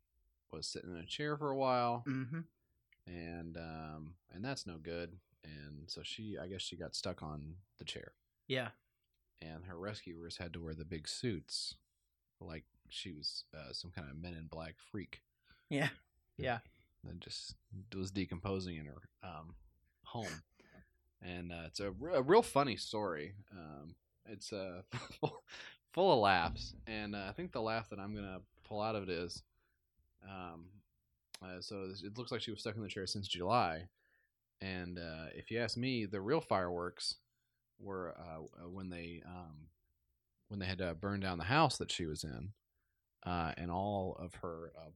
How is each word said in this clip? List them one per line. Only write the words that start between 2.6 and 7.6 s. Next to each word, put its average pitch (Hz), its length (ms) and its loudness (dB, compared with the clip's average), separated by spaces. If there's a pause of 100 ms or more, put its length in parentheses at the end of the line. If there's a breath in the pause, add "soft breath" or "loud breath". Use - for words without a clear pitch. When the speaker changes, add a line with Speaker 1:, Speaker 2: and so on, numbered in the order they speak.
Speaker 1:
and, 85 520 -6
um, 80 580 -6 (160)
and 90 140 -6
that's 135 200 -2
no 85 120 -8
good. 85 420 -4 (240)
And 73 480 -12
so 78 120 -8
she, 104 380 -6
I 87 60 -4
guess 95 140 -4
she - 160 -6
got 85 180 -4
stuck 92 260 -2
on 78 360 -8 (220)